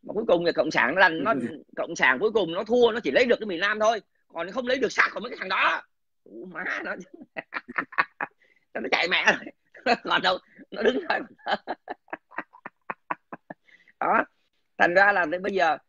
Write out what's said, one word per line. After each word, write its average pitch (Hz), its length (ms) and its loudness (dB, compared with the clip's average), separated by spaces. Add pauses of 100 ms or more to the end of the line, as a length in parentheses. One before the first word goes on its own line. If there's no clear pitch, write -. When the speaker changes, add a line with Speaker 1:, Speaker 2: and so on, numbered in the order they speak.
Speaker 1:
Mà - 120 -14
cuối 220 140 -2
cùng 175 180 4
thì 156 60 2
cộng 160 180 0
sản 127 240 2
nó 185 60 2
lành, 165 240 4
nó 226 100 2 (200)
Speaker 2:
<laughs> - 220 -18
Speaker 1:
cộng 160 200 -6
sản 131 220 4
cuối 214 140 0
cùng 185 200 0
nó 202 120 -4
thua, 233 280 4
nó 233 120 -4
chỉ 143 60 0
lấy 240 140 4
được 233 160 4
cái 220 60 -8
miền 170 140 -4
Nam 214 200 -2
thôi. 214 200 2 (280)
Còn 170 180 -8
nó 190 60 -12
không 247 140 -6
lấy 262 120 0
được 208 140 0
xác - 220 2
của 185 60 -6
mấy 233 100 -10
cái - 100 -12
thằng 185 80 -10
đó. 214 340 0 (420)
Đủ - 280 -18
má 165 120 -10 (200)
nó. 190 160 -8
<laughs> 180 40 -18 (1700)
Nó 143 180 -6
chạy 170 160 0
mẹ 175 240 0
rồi. - 220 -6 (300)
<laughs> - 200 0
Còn 170 180 2
đâu, 185 160 2 (320)
nó 202 120 -8
đứng 254 160 2 (100)
thôi. - 120 -2 (260)
<laughs> - 100 0 (2500)
Đó. 196 240 0 (540)
Thành 175 160 4
ra 196 180 6
là 180 180 0
tới 180 100 -4
bây 202 120 -6
giờ 165 260 2 (100)